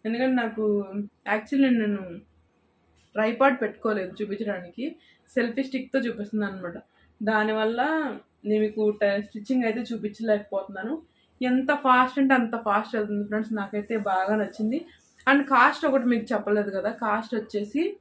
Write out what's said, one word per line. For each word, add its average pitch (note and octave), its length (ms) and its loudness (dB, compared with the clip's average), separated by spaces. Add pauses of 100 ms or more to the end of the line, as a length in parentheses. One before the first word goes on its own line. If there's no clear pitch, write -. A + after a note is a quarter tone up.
ఎందుకంటే B3 320 0
నాకు A3 280 -2 (600)
actually B3 460 2
నేను G#3 300 0 (1120)
ట్రైపాడ్ A3+ 440 2
పెట్టుకోలేదు G#3 560 -4
చూపించడానికి, G3+ 720 -6 (440)
సెల్ఫీ A#3+ 360 -2
స్టిక్‌తో C4 360 -4
చూపిస్తున్నాను G#3 540 -4
అనమాట. F3 220 -10 (440)
దానివల్ల A3 600 2 (600)
నేను G#3+ 200 2
మీకు G#3+ 200 0 (100)
ట-, G3+ 300 0
స్టిచ్చింగ్ A#3 440 -2
అయితే A3+ 160 0
చూపించలేకపోతున్నాను. G#3 1120 -4 (460)
ఎంత B3+ 300 2 (100)
ఫాస్ట్ B3+ 380 4
అంటే C4+ 160 6
అంత A#3 280 2
ఫాస్ట్ G#3+ 340 0
వెళ్తుంది G#3 300 -2
ఫ్రెండ్స్, G#3+ 260 -4
నాకైతే G#3 520 -4
బాగా F#3+ 320 2
నచ్చింది. A3 440 -2 (460)
And C#4 200 6
కాస్ట్ C#4 400 4
ఒకటి C4 200 4
మీకు A#3 200 2
చెప్పలేదు G#3 440 0
కదా, G3 260 -2
కాస్ట్ A3 380 -2
వచ్చేసి G#3+ 480 -4 (180)